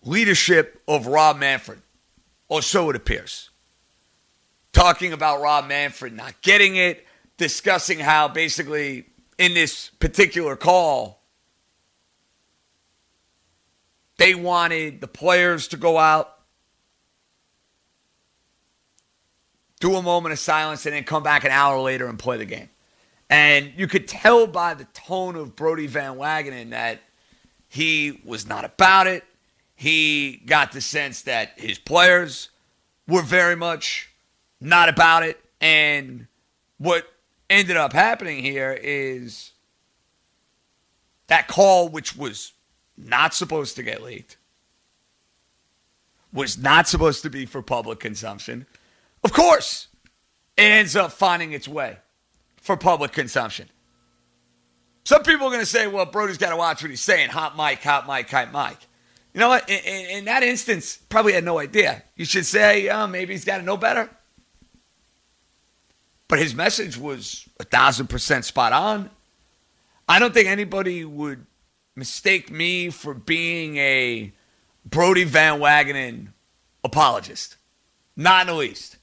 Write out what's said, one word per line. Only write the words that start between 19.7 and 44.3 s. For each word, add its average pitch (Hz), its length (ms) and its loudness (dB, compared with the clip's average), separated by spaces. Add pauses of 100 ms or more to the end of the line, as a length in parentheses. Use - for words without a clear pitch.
do 185 160 0
a 185 80 -4
moment 175 300 -2
of 151 80 -8
silence, 156 440 -4
and 147 120 -6
then 139 80 -8
come 156 180 -4
back 147 220 2
an 139 80 2
hour 139 260 4
later 131 300 -4
and 113 100 -12
play 120 200 -6
the 110 60 -8
game. 101 260 -14 (600)
And 147 460 4
you 185 100 -4
could 190 220 -2
tell 226 400 4
by 170 260 -4
the 139 100 -18 (100)
tone 180 420 -8
of 143 180 -14
Brodie 156 320 -4
Van 135 300 -6
Wagenen 139 540 -8
that 117 320 -8 (680)
he 151 560 -4
was 110 240 -12
not 107 160 -8
about 190 420 4
it, 185 160 -4 (600)
he 147 640 -2
got 143 240 2
the 135 100 -14
sense 139 420 -8
that 117 360 -6
his 110 180 -8
players 175 720 2 (580)
were 175 120 2
very 175 360 2
much 170 540 -8 (500)
not 170 280 4
about 165 360 4
it. 160 160 -8 (200)
And 147 680 0 (500)
what 165 340 -2 (380)
ended 190 260 2
up 143 160 0
happening 175 520 0
here 135 360 -4
is 131 680 -8 (1800)
that 160 220 2
call, 185 400 4
which 156 260 -12
was 120 380 -12 (440)
not 131 380 0
supposed 156 400 -6
to 127 80 -14
get 110 220 -10
leaked, - 320 -20 (2000)